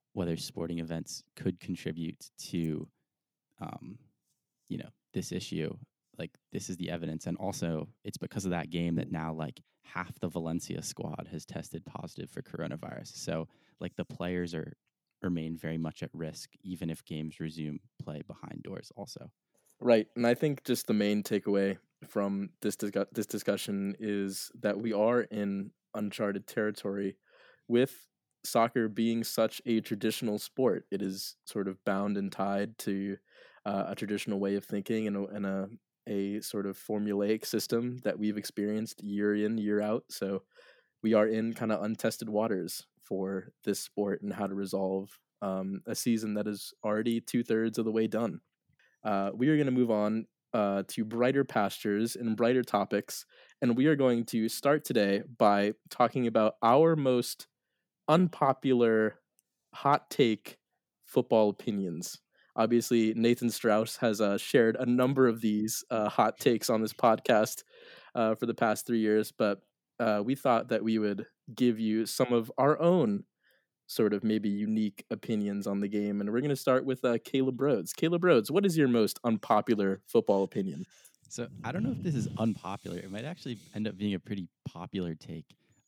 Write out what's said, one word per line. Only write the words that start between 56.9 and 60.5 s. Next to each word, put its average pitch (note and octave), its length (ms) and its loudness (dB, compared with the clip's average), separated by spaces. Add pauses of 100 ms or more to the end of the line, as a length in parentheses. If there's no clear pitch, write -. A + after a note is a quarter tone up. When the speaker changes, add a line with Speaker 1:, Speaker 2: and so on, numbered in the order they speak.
Speaker 2:
most B2+ 500 0 (640)
unpopular C3 1120 4 (540)
hot - 360 0
take - 480 0 (460)